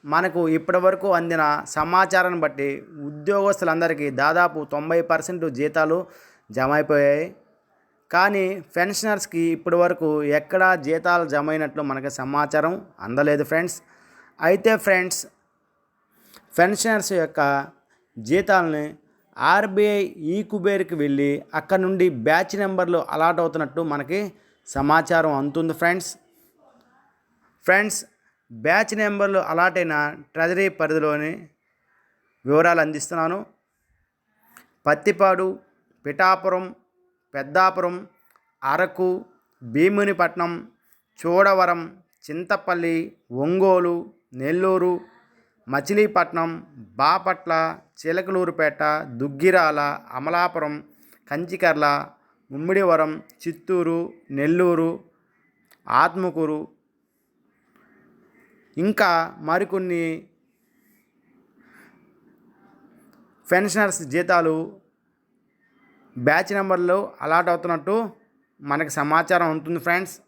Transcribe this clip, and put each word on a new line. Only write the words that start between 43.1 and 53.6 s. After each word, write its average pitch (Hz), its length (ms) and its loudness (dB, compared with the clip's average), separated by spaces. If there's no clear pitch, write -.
ఒంగోలు, 180 520 2
నెల్లూరు, 180 500 0
మచిలీపట్నం, 175 800 0
బాపట్ల, 180 500 0
చిలకలూరుపేట, 165 800 -2
దుగ్గిరాల, 151 580 2
అమలాపురం, 165 560 -2
కంచికర్ల, 160 560 0
ముమ్మిడివరం, 160 600 2
చిత్తూరు, 170 580 -4